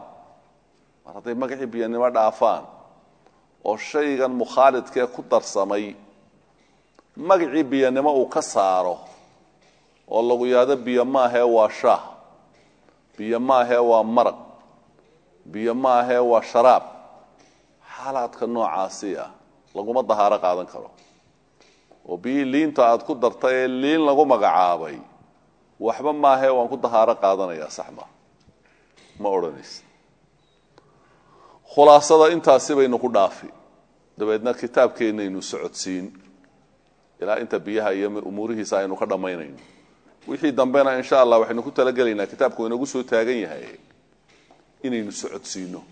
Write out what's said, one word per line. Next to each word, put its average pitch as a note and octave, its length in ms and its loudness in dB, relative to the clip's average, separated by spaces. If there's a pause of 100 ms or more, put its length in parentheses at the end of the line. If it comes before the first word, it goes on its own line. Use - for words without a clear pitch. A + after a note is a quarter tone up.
(1040)
mar C#2+ 100 -20
hadday G#2 180 -10
magacii C3 320 -8
biyanimo A#2 460 -2
dhaafaan, A2 520 0 (1000)
oo G#2+ 120 -2
shaygan C#3 540 -4
mukhaalidkee B2+ 760 0
ku - 160 -16
darsamay G#2 720 -2 (1200)
magacii D#3+ 460 0
biyanimo C3+ 500 0
uu C3 160 0
ka D#3 120 -4
saaro, F#2 580 0 (1080)
oo G#2+ 140 -2
lagu A#2+ 240 0
yidhaahdo B2+ 320 4
biyo B2 280 -2
maahee B2 360 2 (140)
waa G#2+ 140 4
shaah, G#2+ 340 0 (1120)
biyo A2 220 -4
maahee B2 420 2
waa A2+ 220 4
maraq, A2+ 340 0 (1080)
biyo A2 280 -4
maahee B2 480 2
waa A#2 200 2
sharaab, A#2+ 420 4 (1000)
xaalaadka B2+ 640 -8
noocaasi F#2+ 680 -4
ah - 140 -12 (440)
laguma A2+ 300 -2
dahaaro G#2 320 2
qaadan F2+ 320 -2
karo. B1 200 -18 (1160)
Oo F2+ 120 -8
biyihii C3 280 -4
liinta C#3+ 400 2
aad A#2 180 4
ku D#3+ 140 -6
dartay B2 380 0 (100)
ee - 20 0
liin C#3 380 0
lagu C#3+ 200 4
magacaabay, F2 720 2 (840)
waxba B2+ 340 -4
maahee C3+ 400 2
waan A#2+ 160 -2
ku C3+ 80 -8
dahaaro A2+ 400 2
qaadanayaa, F#2 560 -2
sax - 240 -14
ma? - 80 -18 (1120)
Ma G2+ 100 -6
odhanaysid. F2 540 -6 (1900)
Khulaasada D3 580 8
intaasi D3+ 440 2
baynu B2+ 260 2
ku B2 80 -2
dhaafi. G2 400 0 (680)
Dabeedna G#2+ 360 -4
kitaabkeennaynu G#2+ 880 -2
socodsiin. F2+ 640 -10 (1160)
Ilaa G#2 200 -4
inta A2+ 180 -6
biyaha G#2+ 340 -4
iyo G2 160 -4 (120)
umuurihiisa G#2 580 -6
aynu F#2+ 160 -4
ka G#2+ 100 -6
dhammaynayno. F#2 520 -8 (680)
Wixii C#3 240 -2
dambena, C3 460 2
insha C3 240 2
Allah, A#2 200 6
waxaynu A2+ 220 -4
ku C#3 80 -12
talagelaynaa, A#2+ 580 0
kitaabku A#2+ 360 -4
inagu B2 200 -6
soo C3 180 -6
taagan A#2+ 380 -2
yahay, D#2 240 -12 (1160)
inaynu A2+ 280 -6
socodsiino. F2+ 680 -14 (100)